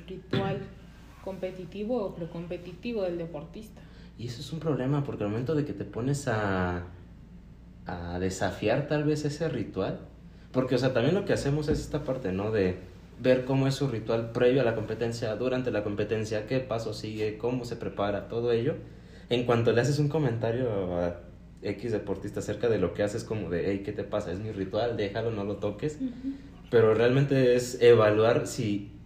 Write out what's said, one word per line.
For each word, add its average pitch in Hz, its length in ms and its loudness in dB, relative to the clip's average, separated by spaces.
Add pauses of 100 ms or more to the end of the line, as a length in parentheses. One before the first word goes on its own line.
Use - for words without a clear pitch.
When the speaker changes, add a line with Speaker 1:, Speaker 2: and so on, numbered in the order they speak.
Speaker 1:
ritual 196 520 -2 (640)
competitivo 190 800 -6
o 180 100 -6
precompetitivo 175 880 -8
del 175 140 -2
deportista. 165 640 -12 (360)
Speaker 2:
Y 117 100 -10
eso - 140 -10
es - 120 -10
un 160 60 -6
problema, 143 440 0
porque 107 200 -4
al 101 60 0
momento 123 260 -2
de 147 100 2
que - 80 -6
te 101 120 -6
pones 135 420 -2
a, 95 560 0 (1040)
a 87 340 -6
desafiar 104 680 0
tal 151 160 0
vez 147 220 0
ese 151 240 -2
ritual, 117 500 -4 (520)
porque, 131 240 2
o - 20 4
sea, 120 160 2
también 127 220 4
lo 202 100 0
que 131 80 2
hacemos 143 360 0
es 151 100 2
esta - 240 -6
parte, 131 280 -4
¿no? 98 200 -2
De 95 260 2 (440)
ver 127 240 4
cómo 135 220 2
es 139 80 0
su 143 120 0
ritual 117 440 -2
previo 127 300 6
a - 40 4
la 113 100 2
competencia, 113 600 -2
durante 127 360 0
la 104 120 0
competencia, 107 640 -2
qué 131 120 2
paso 110 340 -4
sigue, 107 440 -4
cómo 123 280 -2
se 117 100 -8
prepara, 101 520 -2
todo 120 240 0
ello. 117 240 2 (540)
En 123 160 2
cuanto 117 260 4
le 110 100 6
haces 139 180 2
un 147 100 4
comentario 113 880 0
a 87 220 0 (420)
X 104 300 -4
deportista 101 480 -4
acerca 104 300 -2
de 107 100 4
lo 90 140 2
que 101 100 0
haces, 104 200 -2
como 104 260 -4
de, 87 220 0
"Hey, 98 120 0
¿qué - 80 -4
te 101 120 -4
pasa? 92 280 -4
Es 90 80 -4
mi 110 120 -6
ritual, 104 460 -2
déjalo, 107 340 -2
no 104 120 -4
lo 101 140 -4
toques". 104 380 -4
Speaker 1:
Ujú. 262 380 -6 (360)
Speaker 2:
Pero 110 240 8
realmente 127 640 6
es 120 260 0
evaluar 110 680 8
si 101 440 -2 (140)